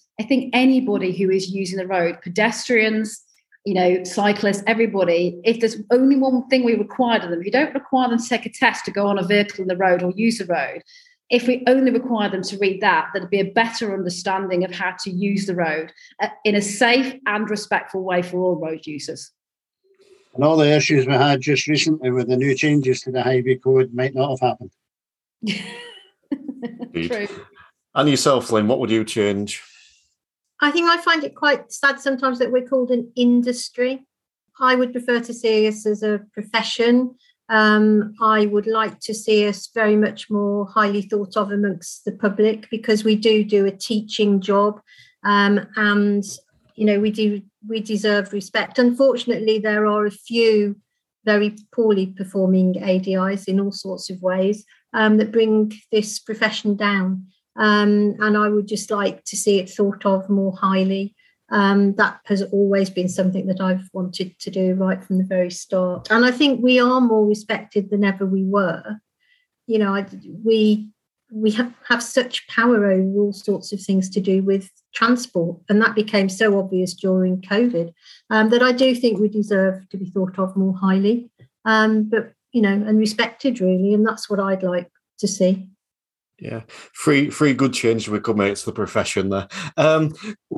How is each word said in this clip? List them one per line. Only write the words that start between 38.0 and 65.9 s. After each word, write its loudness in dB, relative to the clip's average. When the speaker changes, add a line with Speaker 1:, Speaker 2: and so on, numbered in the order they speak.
Speaker 4:
I 2
would -2
like -2
to -8
see 0
us -6
very 2
much -2
more -2
highly 0
thought -4
of -2
amongst -4
the -6
public, 0
because -2
we 4
do 2
do 2
a 0
teaching -2
job, 0
um, 2
and, 2
you -2
know, 4
we 0
do, -2
we -6
deserve -2
respect. -4
Unfortunately, 2
there 0
are 2
a -2
few 2
very 0
poorly 2
performing 0
A 2
D -2
Is -2
in 0
all -2
sorts -12
of -12
ways, 0
um, 4
that 2
bring 2
this -2
profession -2
down. -2
Um, 2
and 2
I 2
would 0
just -6
like -4
to -10
see 2
it -6
thought -2
of 0
more 0
highly. 0
Um, 4
that 0
has 0
always 0
been -4
something -2
that -4
I've -2
wanted -8
to -12
do 0
right 0
from -2
the 0
very -2
start. -4